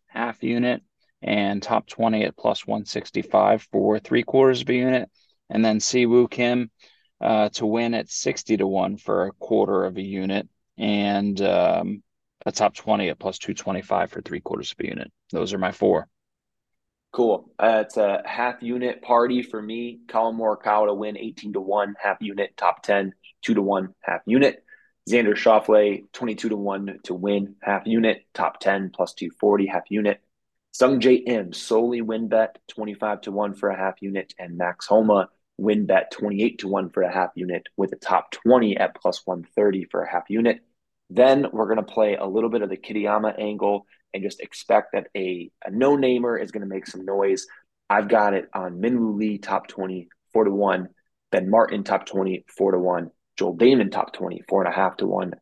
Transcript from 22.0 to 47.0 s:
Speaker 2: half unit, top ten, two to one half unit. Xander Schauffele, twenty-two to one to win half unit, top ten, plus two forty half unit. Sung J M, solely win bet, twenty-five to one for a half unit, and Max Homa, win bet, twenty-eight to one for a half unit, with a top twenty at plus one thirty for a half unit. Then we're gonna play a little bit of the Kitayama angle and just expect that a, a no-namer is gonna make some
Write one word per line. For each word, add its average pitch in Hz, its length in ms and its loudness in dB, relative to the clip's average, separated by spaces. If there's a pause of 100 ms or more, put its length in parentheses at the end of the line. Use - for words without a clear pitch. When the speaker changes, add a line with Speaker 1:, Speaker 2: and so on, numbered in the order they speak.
Speaker 2:
half 101 200 0
unit, 101 360 -6
top - 280 0
ten, 98 280 0 (300)
two 117 120 0
to 104 60 2
one 98 420 -2
half 90 220 -4
unit. 131 400 2 (460)
Xander 107 240 4
Schauffele, 107 760 4
twenty-two 113 380 -6
to 107 60 -2
one 98 480 -6
to 90 100 -8
win 101 460 -2
half 98 260 -2
unit, 113 360 2 (120)
top - 260 -4
ten, 98 340 0
plus - 200 -4
two 85 160 -10 (100)
forty 101 260 4
half 90 240 -6
unit. 104 300 0 (520)
Sung 127 280 2
J 127 260 6
M, 104 260 -2
solely 117 500 0
win 110 260 -4
bet, 110 300 0 (100)
twenty-five 104 540 -6
to 104 100 -10
one 101 220 -4
for 104 140 -2
a 95 80 -2
half 95 240 -4
unit, 98 380 -8
and 87 180 -14
Max 87 300 -4
Homa, 104 420 4 (280)
win 107 300 0
bet, 95 260 2
twenty-eight 104 480 -4
to 98 80 -8
one 95 200 -2
for 92 140 -2
a 87 100 0
half 92 220 -2
unit, 90 300 -6 (120)
with 95 160 -2
a - 40 -10
top - 340 -2
twenty 113 460 4
at 95 180 0
plus - 320 -4
one 87 180 -6 (120)
thirty 95 280 2
for 90 180 -4
a 85 80 -8
half 87 200 -6
unit. 113 300 0 (500)
Then 131 420 6
we're 107 160 -2
gonna 110 140 0
play 104 340 0
a - 100 -6
little 110 240 0
bit 113 100 0
of 101 80 -2
the 95 80 -6
Kitayama 107 640 -2
angle 104 460 -2 (260)
and 98 100 -6
just 98 180 -8
expect - 520 -2
that 101 140 -4 (100)
a, 90 340 -6 (140)
a - 60 -10
no-namer 127 640 2
is 101 140 -6
gonna 101 160 -8
make 95 200 -8
some 92 200 -14